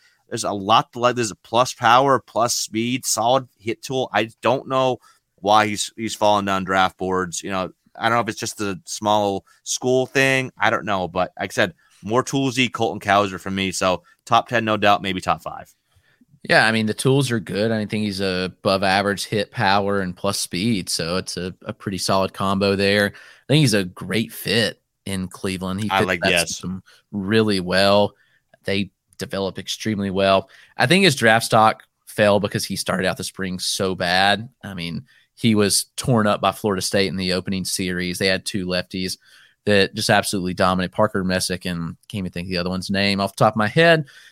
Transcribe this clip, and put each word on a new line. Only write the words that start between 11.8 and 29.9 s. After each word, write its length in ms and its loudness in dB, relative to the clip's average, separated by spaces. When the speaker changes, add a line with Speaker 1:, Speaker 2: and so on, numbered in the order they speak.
Speaker 1:
more 220 0
toolsy 480 -2
Colton 260 -4
Cowser 400 2
for 120 -10
me. 200 -2
So 320 -2
top 240 2
ten, 160 0
no 120 0
doubt, 260 2
maybe 180 -4
top 220 -2
five. 300 -14
Speaker 2:
Yeah, 180 4
I 60 2
mean, 140 0
the 80 -2
tools 360 2
are 80 0
good. 320 -2
I 140 -2
think 200 -4
he's 160 -4
a 260 -2
above 360 0
average 440 0
hit 260 -4
power 480 0
and 160 -6
plus 240 -4
speed. 480 -4
So 300 -4
it's 180 -8
a, 260 -8
a 100 -10
pretty 260 -8
solid 340 0
combo 420 0
there. 400 4
I 380 -8
think 80 6
he's 140 4
a 100 0
great 480 -6
fit 480 -2
in 240 -6
Cleveland. 540 -6
He 80 -4
Speaker 1:
I 80 2
Speaker 2:
fits 100 2
Speaker 1:
like, 140 0
Speaker 2:
that 80 2
Speaker 1:
yes. 180 2
Speaker 2:
system 340 -8
really 480 2
well. 540 4
They 260 -2
develop 400 -6
extremely 520 -6